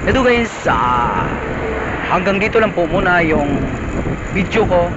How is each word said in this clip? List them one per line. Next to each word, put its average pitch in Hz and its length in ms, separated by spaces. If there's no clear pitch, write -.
Ito 233 160
guys, 240 320
ah, 117 560
hanggang 185 240
dito 220 240
lang 208 160
po 175 80
muna 180 400
yung 147 320
video 208 320
ko. 175 280